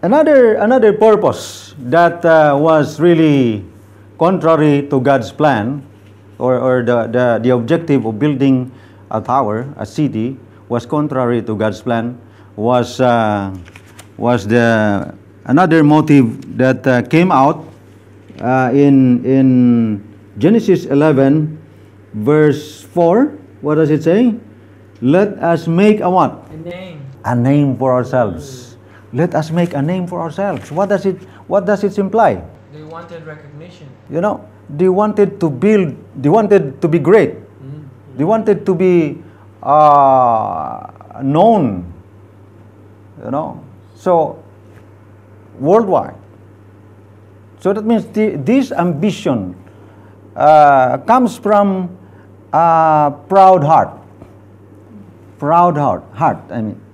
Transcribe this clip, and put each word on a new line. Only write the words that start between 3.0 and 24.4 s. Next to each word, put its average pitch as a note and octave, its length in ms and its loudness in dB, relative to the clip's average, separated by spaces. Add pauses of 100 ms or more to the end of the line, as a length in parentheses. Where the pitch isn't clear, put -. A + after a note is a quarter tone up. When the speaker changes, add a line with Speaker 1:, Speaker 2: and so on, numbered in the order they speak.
Speaker 1:
contrary D#3 720 2
to C3+ 120 0
God's B2+ 320 0
plan, C3+ 540 -2 (520)
or, B2+ 200 0
or B2+ 240 0
the, A#2 240 0
the, A#2+ 360 0
the B2 80 0
objective C3 540 0
of A2 140 -6
building C3+ 520 0 (400)
a A2 100 -4
tower, B2 580 -4
a G#2 80 -8
city, B2 500 -6 (320)
was A#2+ 160 -4
contrary C3 580 -2
to A2 140 -8
God's G#2 240 -4
plan, A#2+ 400 -6 (360)
was, A#2+ 440 -2
uh, G#2+ 560 0 (640)
was A2 280 -2
the, A2 680 0 (320)
another D#3+ 360 2
motive D3 760 2
that, B2+ 280 0
uh, B2 160 2
came E3 300 2
out, C#3+ 340 0 (760)
uh, B2+ 320 0
in, C3+ 500 4
in B2 760 2 (360)
Genesis G3 480 0
eleven, C#3+ 760 0 (540)
verse D3+ 680 0
four. F#3 560 0 (220)
What D3+ 140 -2
does D#3 160 0
it D#3 120 0
say? G#3+ 320 0 (680)